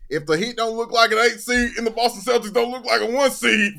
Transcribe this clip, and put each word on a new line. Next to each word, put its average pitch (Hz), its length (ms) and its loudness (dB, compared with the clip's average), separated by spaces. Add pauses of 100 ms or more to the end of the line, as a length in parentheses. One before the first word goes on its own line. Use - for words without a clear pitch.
if 151 160 -4
the 156 120 2
Heat 233 180 -4
don't 226 220 -2
look 233 160 -4
like 226 180 4
an 214 60 2
eight 226 240 2
seed 240 360 0
and 233 80 -4
the 220 60 0
Boston 226 300 -2
Celtics 214 320 -2
don't 240 180 0
look 254 140 -12
like 226 160 2
a 220 100 -2
one 269 180 2
seed 220 500 2